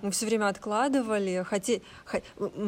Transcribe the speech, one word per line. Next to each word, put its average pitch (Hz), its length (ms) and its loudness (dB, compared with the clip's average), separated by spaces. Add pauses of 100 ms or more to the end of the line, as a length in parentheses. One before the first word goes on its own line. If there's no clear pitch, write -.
Мы 202 80 -2
всё 202 160 0
время 214 220 2
откладывали, 208 1000 2
хоте-, 202 340 2 (240)
хо-, - 160 -2 (180)
м, 202 120 -2 (160)